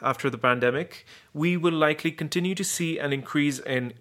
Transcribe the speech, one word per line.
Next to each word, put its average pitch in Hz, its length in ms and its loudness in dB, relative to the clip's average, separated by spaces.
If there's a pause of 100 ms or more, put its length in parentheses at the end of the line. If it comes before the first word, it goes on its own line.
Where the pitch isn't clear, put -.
after 135 260 0
the 120 80 -2
pandemic, 123 720 0 (260)
we 170 240 2
will 170 160 2
likely 156 380 2
continue 175 440 -2
to 185 100 -2
see 165 340 -2
an 143 160 0
increase 139 460 0
in 127 400 -4